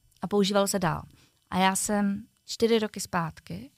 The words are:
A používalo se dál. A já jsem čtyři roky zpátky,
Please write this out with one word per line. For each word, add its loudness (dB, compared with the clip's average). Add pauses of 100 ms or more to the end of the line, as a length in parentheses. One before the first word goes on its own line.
(220)
A -6
používalo 2
se -2
dál. -2 (460)
A -6
já 4
jsem 0 (220)
čtyři 2
roky -6
zpátky, -8